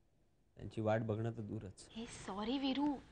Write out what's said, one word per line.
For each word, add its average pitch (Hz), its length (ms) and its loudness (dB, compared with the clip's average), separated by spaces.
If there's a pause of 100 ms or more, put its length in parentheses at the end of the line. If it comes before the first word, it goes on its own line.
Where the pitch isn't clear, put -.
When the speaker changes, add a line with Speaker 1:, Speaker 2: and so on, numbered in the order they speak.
(560)
Speaker 1:
त्यांची - 240 -4
वाट 110 220 4
बघणं 113 300 0
तर 113 100 -6
दूरच. 101 480 -6
Speaker 2:
हे 226 160 -8
sorry 220 520 -2
वीरू, 277 380 2 (160)